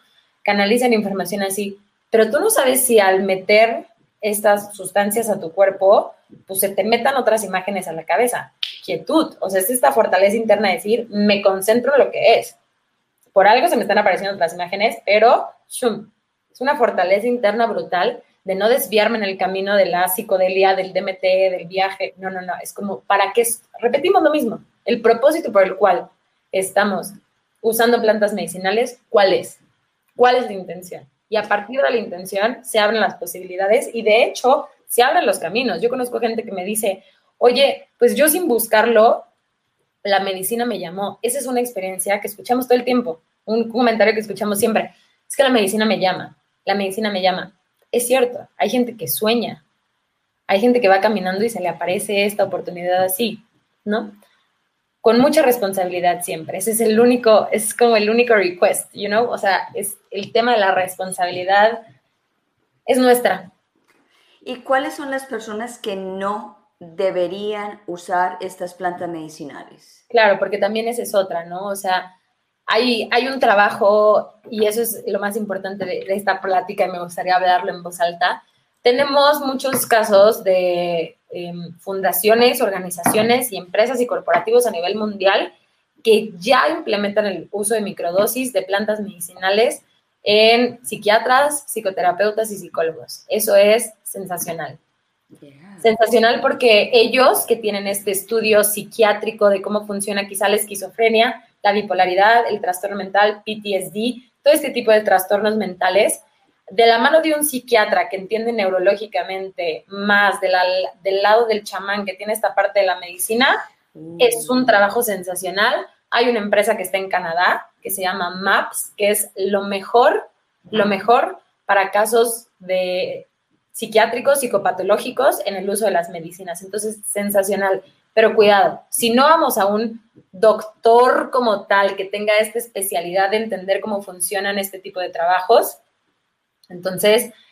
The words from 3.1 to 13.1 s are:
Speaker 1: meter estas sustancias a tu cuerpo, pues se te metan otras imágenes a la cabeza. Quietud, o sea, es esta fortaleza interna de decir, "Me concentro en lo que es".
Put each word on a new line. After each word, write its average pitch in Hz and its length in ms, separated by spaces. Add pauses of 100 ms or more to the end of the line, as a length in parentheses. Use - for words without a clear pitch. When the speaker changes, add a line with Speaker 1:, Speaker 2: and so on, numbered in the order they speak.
Speaker 1:
meter 208 640 (340)
estas 208 540
sustancias 202 540
a 190 100
tu 160 120
cuerpo, 196 640 (340)
pues 190 140
se 190 80
te 196 160
metan 247 300
otras 220 280
imágenes 185 460
a 160 40
la 160 120
cabeza. 175 480 (320)
Quietud, 254 560
o 196 80
sea, 190 100
es 190 100
esta 262 220
fortaleza 202 460
interna 214 320
de 180 60
decir, 214 340
"Me 208 320
concentro 220 520
en 277 60
lo 214 120
que - 280
es". - 160 (800)